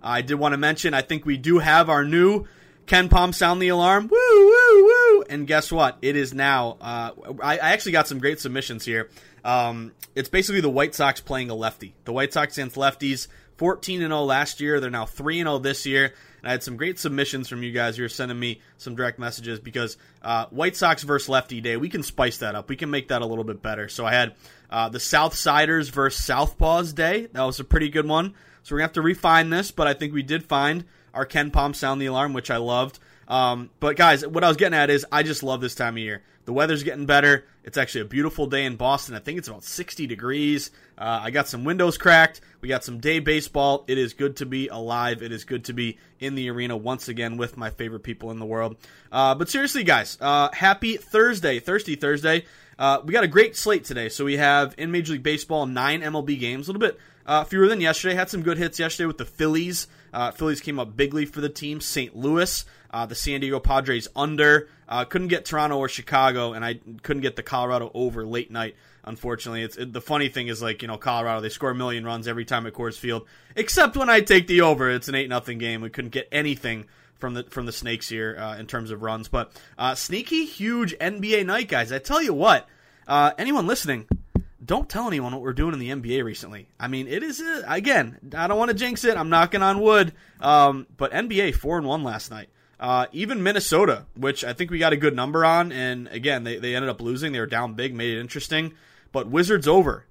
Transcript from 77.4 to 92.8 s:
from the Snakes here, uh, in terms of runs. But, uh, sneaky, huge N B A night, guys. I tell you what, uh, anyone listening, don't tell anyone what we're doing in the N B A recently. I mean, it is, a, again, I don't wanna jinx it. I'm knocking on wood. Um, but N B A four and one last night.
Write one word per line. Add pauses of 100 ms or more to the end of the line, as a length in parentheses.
from
the
Snakes
here,
uh,
in
terms
of
runs.
But, (260)
uh,
sneaky,
huge
N
B
A
night,
guys.
I
tell
you
what, (400)
uh,
anyone
listening, (580)
don't
tell
anyone
what
we're
doing
in
the
N
B
A
recently. (120)
I
mean,
it
is,
a,
again, (180)
I
don't
wanna
jinx
it.
I'm
knocking
on
wood. (280)
Um, (100)
but
N
B
A
four
and
one
last
night. (320)